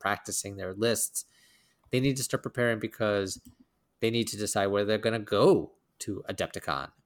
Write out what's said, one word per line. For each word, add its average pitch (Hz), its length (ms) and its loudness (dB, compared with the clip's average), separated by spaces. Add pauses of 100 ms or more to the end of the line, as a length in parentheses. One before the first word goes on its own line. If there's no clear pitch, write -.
practicing 101 560 -4
their 92 180 -6
lists. 110 500 0 (680)
They 127 80 2
need 131 160 2
to 135 80 -4
start - 180 -2
preparing 120 380 0
because 104 600 -2 (600)
they 113 100 2
need 117 160 2
to 98 100 -6
decide 101 300 0
where 101 180 2
they're 107 140 2
gonna 113 220 0
go 117 540 4 (260)
to - 280 -6
Adepticon 80 640 -4 (160)